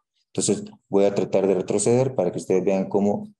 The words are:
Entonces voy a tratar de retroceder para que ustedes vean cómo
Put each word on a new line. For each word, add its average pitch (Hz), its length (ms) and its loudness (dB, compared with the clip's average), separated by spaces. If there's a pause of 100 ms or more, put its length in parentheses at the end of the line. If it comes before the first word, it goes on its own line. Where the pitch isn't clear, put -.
(320)
Entonces - 380 -2 (180)
voy 98 180 2
a 101 80 0
tratar 95 340 0
de 98 60 2
retroceder 117 600 0
para 87 160 0
que 80 80 -6
ustedes 92 240 0
vean 95 260 0
cómo 101 520 -2